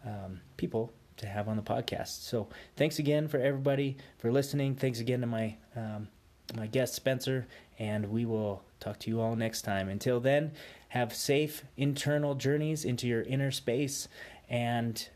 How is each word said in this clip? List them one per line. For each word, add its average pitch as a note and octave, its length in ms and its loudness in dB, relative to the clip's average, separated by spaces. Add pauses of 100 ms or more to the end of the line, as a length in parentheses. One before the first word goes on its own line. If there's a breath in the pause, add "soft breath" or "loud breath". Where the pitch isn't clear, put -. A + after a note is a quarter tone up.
um, F#2+ 360 -8 (160)
people A2+ 360 0 (240)
to G#2+ 80 -8
have G#2 220 -2
on A2 80 0
the G#2+ 80 0
podcast. - 580 -2
So A2 260 -2 (280 loud breath)
thanks D#3+ 240 2
again D3+ 280 4
for D3 120 0
everybody C3+ 580 2 (220 loud breath)
for A#2 120 2
listening. C#3 440 2
Thanks B2+ 240 0
again B2 220 0
to B2 40 0
my, A2+ 300 -2 (200)
um, G#2+ 340 -6 (460)
my A2 120 -4
guest, B2 260 2
Spencer, C3 540 0 (320 loud breath)
and G#2+ 320 0
we A2+ 140 2
will G#2+ 380 0 (160)
talk G#2 200 -8
to - 100 -6
you A2+ 100 0
all A2+ 160 2
next A2+ 280 -2
time. G2 260 0
Until A#2+ 300 2
then, C#3+ 320 4 (380 loud breath)
have A#2+ 260 0
safe D3 500 2 (100)
internal C#3+ 600 2
journeys D3+ 500 0
into A#2+ 220 0
your A#2 160 2
inner C3+ 260 0
space C3+ 580 0 (400 loud breath)
and A#2 680 0